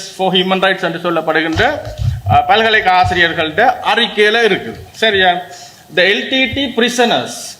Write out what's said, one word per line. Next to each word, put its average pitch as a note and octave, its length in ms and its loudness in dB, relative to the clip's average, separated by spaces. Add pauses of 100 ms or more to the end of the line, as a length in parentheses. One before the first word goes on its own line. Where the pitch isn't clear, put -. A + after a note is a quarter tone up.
(160)
for F#3 160 -2
Human F#3 280 0
Rights F#3 220 0
என்று E3+ 280 -4
சொல்லப்படுகின்ற, D#3+ 540 0 (680)
ஆ, D3 100 6
பல்கலைக்கழக G3+ 600 2
ஆசிரியர்கள்ட்ட E3+ 720 2 (200)
அறிக்கையில A3 540 2
இருக்குது. A#2 320 -4 (100)
சரியா? G3 420 2 (640)
The F3+ 60 4
எல் G#3+ 260 0
டி C4 180 0
டி C#4 300 -4
prisoners A#3 560 0 (260)